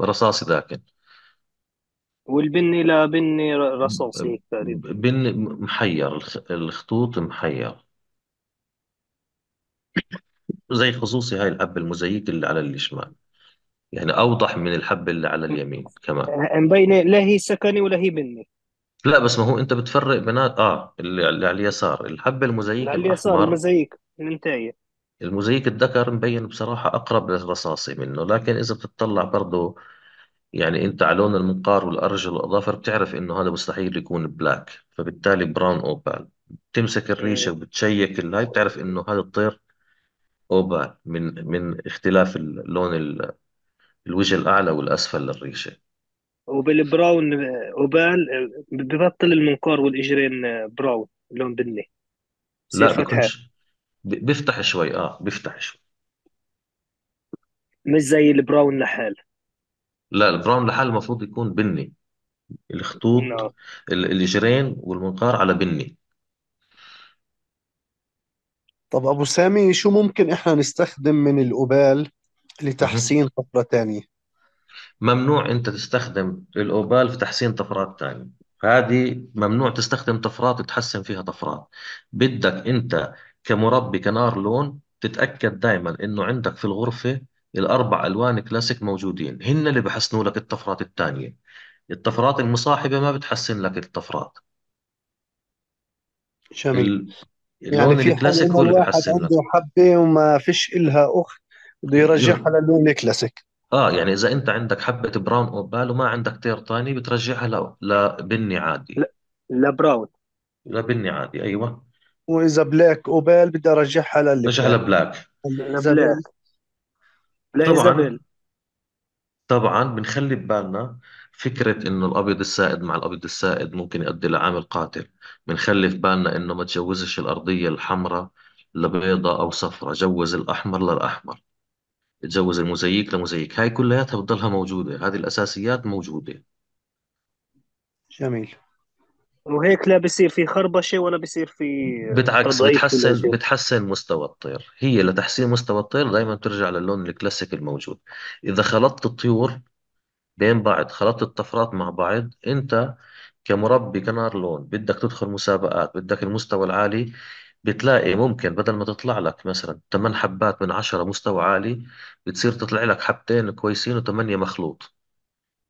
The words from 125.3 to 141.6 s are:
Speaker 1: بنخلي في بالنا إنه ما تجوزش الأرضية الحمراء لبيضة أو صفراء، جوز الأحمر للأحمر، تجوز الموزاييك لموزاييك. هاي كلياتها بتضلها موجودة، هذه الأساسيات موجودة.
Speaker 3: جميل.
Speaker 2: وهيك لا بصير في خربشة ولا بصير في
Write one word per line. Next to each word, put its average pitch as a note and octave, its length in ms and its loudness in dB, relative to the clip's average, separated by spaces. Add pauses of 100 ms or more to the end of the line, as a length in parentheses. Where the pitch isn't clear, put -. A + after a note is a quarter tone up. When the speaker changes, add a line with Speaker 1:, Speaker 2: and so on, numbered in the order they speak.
Speaker 1:
بنخلي F#2+ 440 2
في F#2 60 -6
بالنا F2+ 400 0
إنه F2 180 -4
ما F2+ 100 -4
تجوزش F2+ 540 -4
الأرضية F2 500 -2
الحمراء F2+ 600 -4 (460)
لبيضة F2 640 0
أو E2+ 100 -2
صفراء، E2 420 -6
جوز F2 420 0
الأحمر F#2+ 440 -4 (140)
للأحمر، - 500 -6 (800)
تجوز F2 380 0
الموزاييك F2+ 540 -2
لموزاييك. E2+ 460 -4
هاي A#2 100 2
كلياتها B2 500 0
بتضلها G#2 280 -2
موجودة، F#2 580 -4
هذه G2 100 -2
الأساسيات G#2+ 680 -4
موجودة. D#2+ 580 -8 (1700)
Speaker 3:
جميل. A#2+ 440 -6 (920)
Speaker 2:
وهيك E3 440 2
لا F#3 100 6
بصير F3 300 2
في E3 180 0
خربشة F#3 520 0
ولا F3 200 0
بصير D#3+ 280 -6
في - 180 -8 (500)